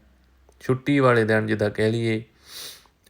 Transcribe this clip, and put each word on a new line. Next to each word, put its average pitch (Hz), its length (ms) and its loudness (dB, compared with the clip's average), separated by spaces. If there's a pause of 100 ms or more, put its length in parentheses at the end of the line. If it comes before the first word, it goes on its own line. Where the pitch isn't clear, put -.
(580)
ਛੁੱਟੀ 139 400 0
ਵਾਲੇ 123 240 4
ਦਿਨ 110 240 0
ਜਿੱਦਾਂ 107 220 0
ਕਹਿ 110 220 0
ਲਈਏ, 113 320 -2 (880)